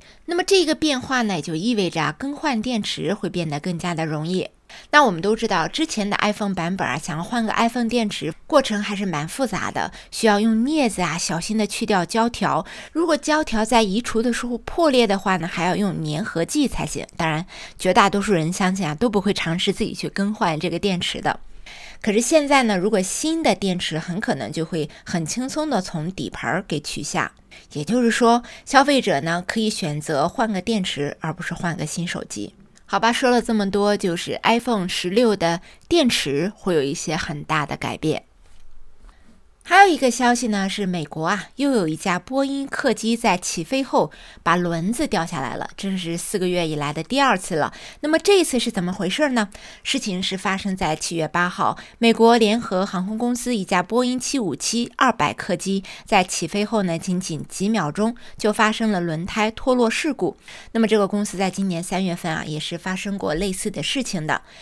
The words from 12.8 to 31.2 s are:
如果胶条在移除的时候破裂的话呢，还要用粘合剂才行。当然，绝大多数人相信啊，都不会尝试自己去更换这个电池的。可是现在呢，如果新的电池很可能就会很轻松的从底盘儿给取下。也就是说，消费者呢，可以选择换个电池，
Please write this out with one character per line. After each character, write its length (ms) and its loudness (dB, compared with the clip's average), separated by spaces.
如 140 0
果 100 4
胶 260 0
条 220 0
在 180 4
移 200 2
除 200 0
的 120 2
时 120 -4
候 120 -4
破 320 2
裂 180 6
的 100 2
话 200 0
呢， 100 -4
还 160 -4
要 100 2
用 300 -2
粘 180 -4
合 220 -2
剂 240 0
才 180 -2
行。 300 -8
当 140 0
然， 160 -2
绝 140 2
大 160 8
多 120 0
数 120 2
人 180 2
相 240 0
信 100 -4
啊， 80 -2
都 160 0
不 120 2
会 120 0
尝 240 -2
试 140 0
自 140 -2
己 80 -6
去 160 -6
更 240 -2
换 260 0
这 100 -2
个 80 -2
电 220 0
池 220 -4
的。 180 -2
可 100 0
是 80 4
现 260 4
在 180 6
呢， 140 2
如 120 2
果 120 4
新 400 -2
的 140 4
电 240 -2
池 180 -4
很 220 -4
可 160 -2
能 160 -8
就 140 -4
会 240 -4
很 200 -2
轻 220 -4
松 220 -4
的 120 2
从 300 -6
底 180 -6
盘 220 -6
儿 160 -2
给 140 -2
取 200 -8
下。 300 -4
也 140 -6
就 160 2
是 100 4
说， 320 4
消 180 8
费 180 4
者 200 2
呢， 260 -2
可 140 -2
以 80 2
选 300 -4
择 280 0
换 240 0
个 100 -2
电 220 0
池， 380 -4